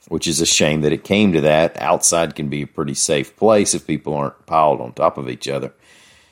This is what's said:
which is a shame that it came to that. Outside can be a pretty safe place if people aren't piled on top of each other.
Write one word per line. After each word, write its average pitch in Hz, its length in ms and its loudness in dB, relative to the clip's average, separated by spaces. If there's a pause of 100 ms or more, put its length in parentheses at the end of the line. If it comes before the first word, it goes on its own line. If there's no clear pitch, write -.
which 82 180 -6
is 80 160 -2
a 82 40 0
shame 78 360 0
that 76 100 4
it 71 100 -2
came 101 300 2
to 78 80 2
that. 78 400 2
Outside 82 540 0
can 73 140 -8
be 73 120 -6
a 69 60 -8
pretty 73 280 -6
safe 71 440 -2
place 104 340 4
if 85 140 -6
people 76 280 -6
aren't 71 300 -8
piled 76 380 2
on 60 100 -14
top 80 240 0
of 65 140 -8
each 62 180 -10
other. 65 240 -6 (600)